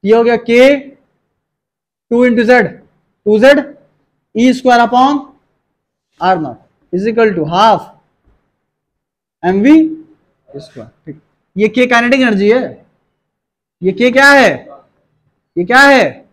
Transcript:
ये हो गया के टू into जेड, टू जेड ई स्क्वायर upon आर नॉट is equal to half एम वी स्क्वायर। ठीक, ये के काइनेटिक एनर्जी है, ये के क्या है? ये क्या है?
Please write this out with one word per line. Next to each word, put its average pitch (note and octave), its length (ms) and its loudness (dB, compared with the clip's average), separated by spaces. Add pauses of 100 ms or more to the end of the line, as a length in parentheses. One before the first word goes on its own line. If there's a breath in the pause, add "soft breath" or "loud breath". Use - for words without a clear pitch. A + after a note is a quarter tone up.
ये G#3 120 2
हो A#3 80 0
गया A#3+ 140 0
के B3 400 2
टू - 1500 -8
into A#3+ 200 0
जेड, A#3 220 2 (580)
टू G#3+ 140 0
जेड C#4 240 4 (720)
ई B3 180 2
स्क्वायर B3 280 0
upon B3+ 380 0 (1000)
आर F3+ 180 -2
नॉट C3+ 180 -12 (360)
is F#3+ 140 -4
equal A3 260 -2
to D#3 160 -6
half G3 320 0 (1600)
एम F#3 180 -2
वी C#4+ 140 4 (720)
स्क्वायर। C3 420 -20 (160)
ठीक, D#3 160 -20 (340)
ये G#3 140 -2
के B3 180 -2
काइनेटिक A#3+ 340 0
एनर्जी G#3 300 0
है, - 340 -4 (960)
ये F#3 120 -2
के A#3+ 180 0
क्या C#4 180 2
है? C4 220 4 (1040)
ये F3 80 -4
क्या A#3+ 160 0
है? C4 520 0